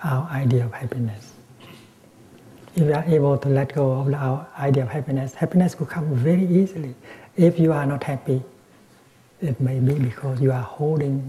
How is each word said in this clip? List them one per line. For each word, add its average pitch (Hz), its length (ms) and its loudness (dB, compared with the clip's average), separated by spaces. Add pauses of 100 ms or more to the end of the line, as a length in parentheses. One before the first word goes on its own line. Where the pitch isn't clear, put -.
our 147 280 -2
idea 131 340 0
of 113 80 -6
happiness. 117 580 -8 (1400)
If 170 100 4
we 147 100 4
are 156 100 -2
able 143 320 4
to 143 140 -4
let 139 240 2
go 135 260 0
of 139 140 0
our 139 340 -4 (100)
idea 139 260 2
of 120 40 -6
happiness, 135 460 -4
happiness 180 440 0
will 151 80 -4
come 156 280 -4
very 165 320 2
easily. 175 480 0 (420)
If 170 220 6
you 160 160 4
are 143 100 0
not 139 180 -2
happy, 131 400 -2 (1000)
it 143 180 -2
may 131 180 0
be 127 140 2
because 131 480 -2
you 135 120 4
are 123 100 -4
holding 139 680 -2